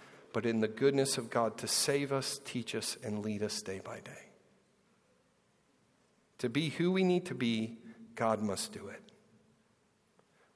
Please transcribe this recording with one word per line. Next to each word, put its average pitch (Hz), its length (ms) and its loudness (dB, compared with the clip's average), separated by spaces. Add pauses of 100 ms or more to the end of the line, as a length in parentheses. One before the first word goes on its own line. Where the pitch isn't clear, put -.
(320)
but 110 120 0
in 113 160 4
the 110 80 4
goodness 135 480 4
of 117 140 -6
God 113 280 2
to 110 100 -6
save 143 440 2
us, 135 320 -2
teach - 300 -6
us, - 280 -4
and 104 220 -4
lead 104 180 -2
us 104 200 -2
day 95 200 -6
by 113 180 -10
day. - 120 -14 (2250)
To 123 100 0
be 139 220 0
who 175 200 2
we 190 140 4
need 180 220 4
to 139 80 -6
be, 113 440 0 (360)
God 110 280 2
must 98 300 -2
do 98 160 -12
it. - 140 -14 (1500)